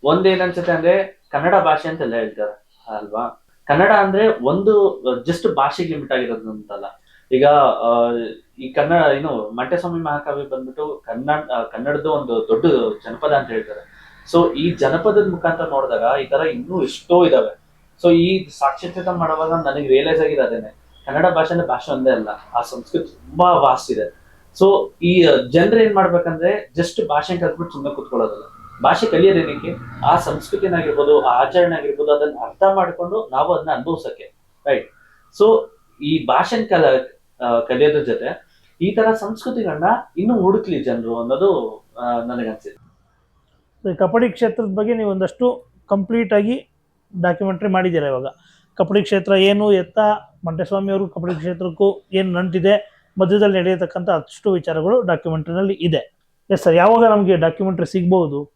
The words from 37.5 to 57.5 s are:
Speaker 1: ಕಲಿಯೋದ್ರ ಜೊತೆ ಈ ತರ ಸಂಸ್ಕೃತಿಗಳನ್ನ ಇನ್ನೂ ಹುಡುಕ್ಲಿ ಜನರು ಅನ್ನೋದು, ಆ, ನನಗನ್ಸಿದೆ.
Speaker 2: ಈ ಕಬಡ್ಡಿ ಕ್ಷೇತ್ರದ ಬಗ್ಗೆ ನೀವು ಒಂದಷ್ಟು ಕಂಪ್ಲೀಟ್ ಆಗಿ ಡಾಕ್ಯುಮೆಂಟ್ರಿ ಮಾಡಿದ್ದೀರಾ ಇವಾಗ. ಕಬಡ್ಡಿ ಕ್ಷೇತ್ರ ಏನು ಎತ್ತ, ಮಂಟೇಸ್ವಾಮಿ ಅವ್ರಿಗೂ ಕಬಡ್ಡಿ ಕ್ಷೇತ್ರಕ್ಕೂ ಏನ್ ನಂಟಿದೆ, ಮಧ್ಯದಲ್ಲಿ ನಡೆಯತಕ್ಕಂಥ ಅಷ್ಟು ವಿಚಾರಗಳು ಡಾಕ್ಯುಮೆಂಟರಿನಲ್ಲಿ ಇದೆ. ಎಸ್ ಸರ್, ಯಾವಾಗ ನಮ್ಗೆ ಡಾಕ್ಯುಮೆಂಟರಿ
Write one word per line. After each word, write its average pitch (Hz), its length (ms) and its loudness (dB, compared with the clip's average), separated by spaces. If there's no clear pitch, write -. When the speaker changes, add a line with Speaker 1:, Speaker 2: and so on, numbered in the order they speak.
Speaker 1:
ಕಲಿಯೋದ್ರ 143 400 2
ಜೊತೆ 123 480 -6
ಈ 196 140 -2
ತರ 226 180 2
ಸಂಸ್ಕೃತಿಗಳನ್ನ 214 720 -6
ಇನ್ನೂ 214 240 0
ಹುಡುಕ್ಲಿ 180 420 0
ಜನರು 117 380 -4
ಅನ್ನೋದು, 135 580 -2
ಆ, 120 260 -4
ನನಗನ್ಸಿದೆ. 120 640 -10
Speaker 2:
ಈ - 20 -4
ಕಬಡ್ಡಿ 226 380 0
ಕ್ಷೇತ್ರದ 226 420 -2
ಬಗ್ಗೆ 214 200 0
ನೀವು 214 160 -2
ಒಂದಷ್ಟು 196 600 -2
ಕಂಪ್ಲೀಟ್ 202 440 0
ಆಗಿ 214 360 0
ಡಾಕ್ಯುಮೆಂಟ್ರಿ 180 460 -2
ಮಾಡಿದ್ದೀರಾ 180 400 0
ಇವಾಗ. 131 180 -4
ಕಬಡ್ಡಿ 196 220 2
ಕ್ಷೇತ್ರ 196 300 0
ಏನು 202 400 4
ಎತ್ತ, 185 260 0
ಮಂಟೇಸ್ವಾಮಿ 196 440 -4
ಅವ್ರಿಗೂ 196 200 -2
ಕಬಡ್ಡಿ 175 260 -6
ಕ್ಷೇತ್ರಕ್ಕೂ 180 760 -4
ಏನ್ 190 200 0
ನಂಟಿದೆ, 185 720 0
ಮಧ್ಯದಲ್ಲಿ 196 380 2
ನಡೆಯತಕ್ಕಂಥ 180 520 -2
ಅಷ್ಟು 175 420 -2
ವಿಚಾರಗಳು 175 480 0
ಡಾಕ್ಯುಮೆಂಟರಿನಲ್ಲಿ 170 760 -2
ಇದೆ. 160 420 -2
ಎಸ್ 196 120 0
ಸರ್, 165 120 4
ಯಾವಾಗ 226 360 6
ನಮ್ಗೆ 196 260 4
ಡಾಕ್ಯುಮೆಂಟರಿ 165 500 -2